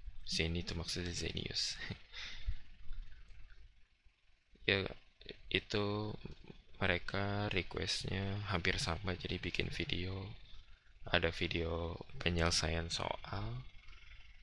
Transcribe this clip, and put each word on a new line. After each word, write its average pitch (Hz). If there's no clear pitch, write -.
Zeni 82
itu -
maksudnya 87
Zenius. -
<laughs> -
Ya, 98
itu 104
mereka 101
requestnya 98
hampir 92
sama, 90
jadi 90
bikin 87
video. 87
Ada 85
video 85
penyelesaian 85
soal, 107